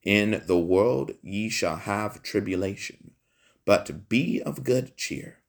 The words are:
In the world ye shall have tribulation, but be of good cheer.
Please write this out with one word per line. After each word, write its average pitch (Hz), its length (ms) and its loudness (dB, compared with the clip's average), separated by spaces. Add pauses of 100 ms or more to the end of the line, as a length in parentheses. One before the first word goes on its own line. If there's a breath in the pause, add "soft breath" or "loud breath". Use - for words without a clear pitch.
In 104 440 2
the 90 120 4
world 101 540 2 (100)
ye 101 260 -6
shall 85 280 -2
have 104 460 -4
tribulation, 95 880 -4 (520)
but 92 440 0
be 117 340 2
of 139 220 -8
good 127 320 0
cheer. - 420 -8 (100)